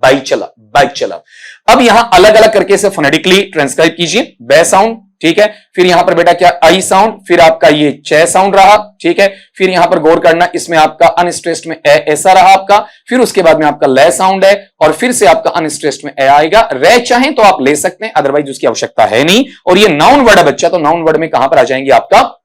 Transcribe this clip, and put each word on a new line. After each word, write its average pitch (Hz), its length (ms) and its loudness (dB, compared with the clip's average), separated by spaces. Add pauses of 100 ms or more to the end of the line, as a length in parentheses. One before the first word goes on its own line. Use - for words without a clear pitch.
बैचलर, 131 560 -2
बैचलर। 110 640 -4 (460)
अब 254 120 2
यहां 233 220 2 (100)
अलग 190 220 4
अलग 220 180 4
करके 196 220 -2
इसे 196 140 -2
फोनेटिकली 170 540 -2
ट्रांसक्राइब 160 540 -4
कीजिए, 175 460 -6
बै 139 220 0
साउंड, 208 320 0 (240)
ठीक 165 180 -2
है, 208 80 2 (300)
फिर 180 100 0
यहां 180 180 2
पर - 100 -2
बेटा 170 180 0
क्या 175 200 2 (120)
आई 175 180 2
साउंड, 202 360 0 (100)
फिर 175 120 0
आपका 160 280 2
ये 151 220 2 (160)
चै 160 200 0
साउंड 190 300 -2
रहा, 202 460 2
ठीक 170 180 -2
है, 196 80 2 (300)
फिर 190 120 -2
यहां 175 160 0
पर 180 120 -2
गौर 160 200 2
करना, 170 360 0
इसमें 170 240 -6
आपका 156 280 0
अनस्ट्रेस्ड 170 640 -4
में 160 80 -10
ए 151 320 0
ऐसा 151 240 0
रहा 190 200 4
आपका, 196 260 2 (300)
फिर 254 120 -2
उसके 202 220 -2
बाद 160 160 2
में 156 80 -2
आपका 147 200 -4
ले 135 260 2
साउंड 190 320 -2
है, 196 260 0 (100)
और 156 120 0
फिर 247 200 -4
से 226 140 -2
आपका 165 240 2
अनस्ट्रेस्ड 156 540 -6
में 143 160 -12
ए 135 60 0
आएगा। 160 460 2
रे 156 260 2
चाहें 247 360 -2
तो 240 80 -2
आप 196 200 2
ले 139 140 0
सकते 185 300 -8
हैं, 220 80 -10
otherwise 143 360 -2
उसकी 135 160 -8
आवश्यकता 113 380 -2
है 107 200 0
नहीं। 202 200 0 (220)
और 208 120 2
ये 208 100 2
नाउन 226 320 2
वर्ड 220 180 2
है 170 60 4
बच्चा, 143 240 -2
तो 175 100 -2
नाउन 165 240 -2
वर्ड 160 140 0
में 160 140 -4
कहां 131 180 -2
पर 135 100 -2
आ 131 40 4
जाएंगे 135 280 -4
आपका 190 540 2